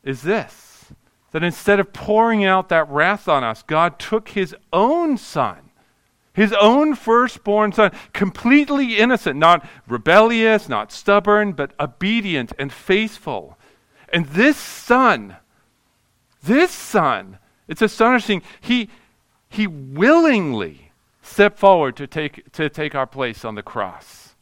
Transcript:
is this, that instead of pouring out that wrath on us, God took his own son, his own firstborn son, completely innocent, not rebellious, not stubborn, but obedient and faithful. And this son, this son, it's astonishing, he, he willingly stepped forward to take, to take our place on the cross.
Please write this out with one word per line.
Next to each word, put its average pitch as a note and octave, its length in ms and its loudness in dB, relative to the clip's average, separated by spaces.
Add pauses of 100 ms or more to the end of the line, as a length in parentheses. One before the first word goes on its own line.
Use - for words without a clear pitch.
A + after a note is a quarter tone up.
is C3+ 200 -10
this, - 640 -8 (440)
that D#3+ 140 -4
instead G3 340 0
of G3 140 -4
pouring A3 520 0
out F#3 260 0
that D#3+ 180 2
wrath E3+ 400 -2
on C#3 160 0
us, A2 180 -6
God D#3+ 380 -2
took A3 300 -6
his F#3+ 260 -6 (160)
own C#4 440 0
son, - 540 -8 (640)
his G3+ 280 2
own C4 360 4
firstborn G#3+ 720 0
son, G#3 220 2 (200)
completely C4 840 0
innocent, G#3+ 400 0
not E3 260 4 (220)
rebellious, G#3+ 800 2
not A2 220 -6
stubborn, G3+ 640 0
but C#3+ 260 -8
obedient F3 800 -4
and C#3 140 -8
faithful. F#3 840 -4 (560)
And E3+ 140 -2
this G#3+ 300 2
son, F3+ 800 -2 (1040)
this C4+ 300 2
son, A2 680 -4 (300)
it's - 140 -4
astonishing, A3 600 0 (180)
he, A#3 300 -2 (580)
he G#3 200 -4
willingly D#3 1200 0 (320)
stepped - 380 0
forward E3+ 380 4
to C#3+ 100 -12
take, - 420 -10
to D#3 180 -6
take D3+ 280 -8
our C3 100 -4
place B2 380 -8
on A2 100 -10
the G#2 80 -12
cross. - 800 -12